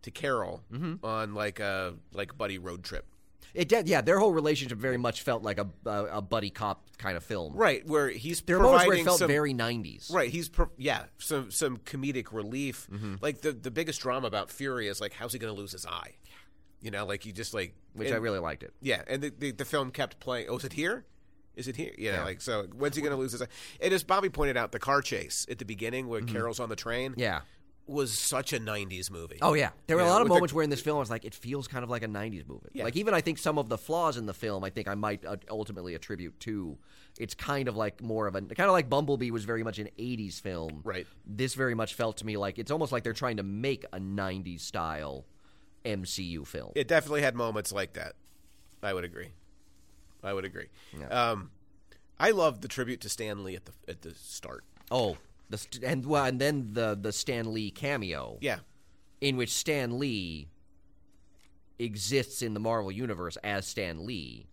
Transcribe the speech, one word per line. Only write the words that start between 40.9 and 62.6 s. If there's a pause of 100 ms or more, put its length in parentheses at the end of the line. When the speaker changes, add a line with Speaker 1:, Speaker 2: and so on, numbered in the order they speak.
Speaker 2:
This
very
much
felt
to
me
like,
it's
almost
like
they're
trying
to
make
a
nineties
style (600)
M
C
U
film.
Speaker 1:
It
definitely
had
moments
like
that. (680)
I
would
agree. (880)
I
would
agree. (320)
Speaker 2:
Yeah. (240)
Speaker 1:
Um, (680)
I
love
the
tribute
to
Stan
Lee
at
the, (160)
at
the
start. (260)
Speaker 2:
Oh, (320)
the
st-,
and,
well,
and
then
the,
the
Stan
Lee
cameo.
Speaker 1:
Yeah. (600)
Speaker 2:
In
which
Stan
Lee (1300)
exists
in
the